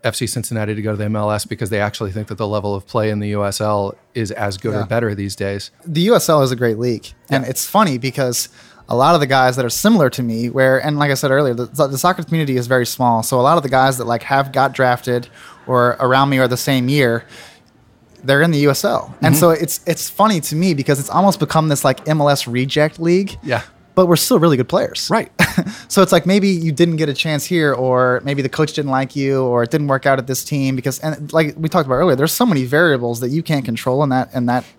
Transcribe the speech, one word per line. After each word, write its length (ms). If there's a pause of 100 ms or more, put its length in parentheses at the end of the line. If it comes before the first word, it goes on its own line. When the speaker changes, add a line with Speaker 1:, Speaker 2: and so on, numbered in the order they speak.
Speaker 1:
F 100
C 120
Cincinnati 480
to 60
go 100
to 60
the 80
M 100
L 160
S 140
because 240
they 100
actually 320
think 160
that 100
the 100
level 280
of 100
play 240
in 100
the 100
U 160
S 160
L 340 (180)
is 180
as 260
good 180
or 40
Speaker 2:
Yeah. 60
Speaker 1:
better 300
these 180
days. 380 (140)
Speaker 2:
The 160
U 140
S 120
L 160
is 80
a 60
great 200
league. 300 (220)
And 160
Speaker 1:
Yeah. 40
Speaker 2:
it's 160
funny 320
because 520 (400)
a 80
lot 180
of 60
the 60
guys 280
that 80
are 60
similar 400
to 120
me 280
where, 360
and 140
like 100
I 40
said 180
earlier, 220
the, 140 (200)
the 100
soccer 240
community 360
is 100
very 180
small. 380
So 160
a 40
lot 120
of 80
the 60
guys 280
that, 80
like, 180
have 280
got 220
drafted 560 (380)
or 340
around 280
me 100
are 100
the 80
same 320
year, 340 (1000)
they're 160
in 100
the 80
U 120
S 120
L. 380
And 140
Speaker 1:
Mm-hmm. 40
Speaker 2:
so 120
it's, 360
it's 220
funny 320
to 140
me 180
because 260
it's 100
almost 300
become 300
this, 160
like, 240
M 100
L 80
S 180
reject 540
league. 420
Speaker 1:
Yeah. 200 (340)
Speaker 2:
But 120
we're 80
still 240
really 180
good 100
players. 420
Speaker 1:
Right. 280
Speaker 2:
<laughs> 40 (460)
So 140
it's 100
like, 140
maybe 220
you 240
didn't 240
get 140
a 40
chance 320
here, 260
or 540
maybe 160
the 80
coach 240
didn't 160
like 260
you, 280
or 180
it 80
didn't 180
work 200
out 100
at 80
this 180
team 320
because, 260
and 300
like 240
we 140
talked 160
about 120
earlier, 180
there's 160
so 160
many 160
variables 560
that 100
you 140
can't 200
control 380
in 80
that, 240
in 140
that 160 (160)